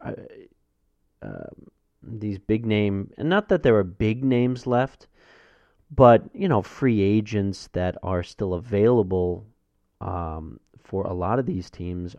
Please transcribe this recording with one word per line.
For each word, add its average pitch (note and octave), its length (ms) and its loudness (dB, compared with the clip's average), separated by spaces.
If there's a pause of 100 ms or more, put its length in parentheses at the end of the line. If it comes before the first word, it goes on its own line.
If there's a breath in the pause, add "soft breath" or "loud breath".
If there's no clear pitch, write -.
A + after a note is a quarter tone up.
uh, - 100 -10 (1080)
um, - 460 -16 (340)
these G#2 380 -10
big A2 260 -2
name, G#2 500 0
and D3 140 -4
not G3+ 200 0
that F3 120 2
there A#2 160 4
are G2+ 60 4
big A2 400 -2
names B2 420 0
left, B2 400 -2 (840 soft breath)
but, B2 320 8 (100)
you G3 140 -4
know, A#2 160 2
free A#2 360 0
agents G2+ 760 0
that F2+ 280 -2
are F2+ 220 -2
still F#2 320 -6
available, G2+ 920 0 (540)
um, E2 600 -10 (200)
for - 260 -6
a - 80 -6
lot F2+ 240 -2
of C3 80 0
these F#2 240 -6
teams F2 500 -10